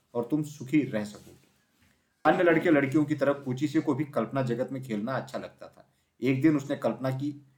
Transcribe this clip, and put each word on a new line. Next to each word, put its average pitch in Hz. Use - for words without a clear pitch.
और 156
तुम 151
सुखी 143
रह 107
सकोगे।" -
अन्य 180
लड़के 165
लड़कियों 143
की 147
तरह 139
कोचिसे 139
को 151
भी 131
कल्पना 123
जगत 123
में 131
खेलना 113
अच्छा 123
लगता 90
था। -
एक 131
दिन 156
उसने 135
कल्पना 127
की 139